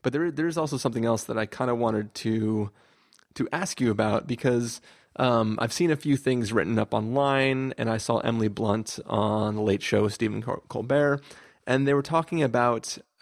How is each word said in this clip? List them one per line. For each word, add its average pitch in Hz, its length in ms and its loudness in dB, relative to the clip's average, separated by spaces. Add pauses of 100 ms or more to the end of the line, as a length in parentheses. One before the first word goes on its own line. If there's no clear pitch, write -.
but 123 100 -2
there, 165 180 0
there's 156 280 -2
also 147 180 -2
something 117 300 0
else 117 180 2
that 113 140 -4
I 107 80 0
kinda 123 280 -2
wanted 110 420 0
to, 110 540 0 (640)
to - 180 -2
ask 175 280 -4
you 120 100 2
about, 107 360 0
because, 120 560 -2 (340)
um, 113 440 2
I've 117 120 -2
seen 170 180 2
a 147 60 2
few 143 200 0
things 123 360 0
written 110 260 2
up - 140 0
online, 131 840 0
and 117 100 -2
I 113 80 0
saw 113 220 0
Emily 113 300 2
Blunt 107 580 -2
on 107 480 0
The 107 80 -2
Late 101 200 2
Show 104 200 2
with 104 100 2
Stephen 107 300 -4
Col-, 123 260 -6
Colbert, 143 520 0 (460)
and 135 220 2
they 143 60 4
were 143 80 2
talking 165 400 0
about 120 560 0 (240)